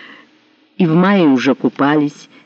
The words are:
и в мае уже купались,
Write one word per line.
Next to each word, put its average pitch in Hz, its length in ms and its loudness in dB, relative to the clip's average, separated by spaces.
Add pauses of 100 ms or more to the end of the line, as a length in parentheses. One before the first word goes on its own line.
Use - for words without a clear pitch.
(800)
и 185 80 0
в 160 80 0
мае 180 320 2
уже 131 280 0
купались, 147 760 -4 (180)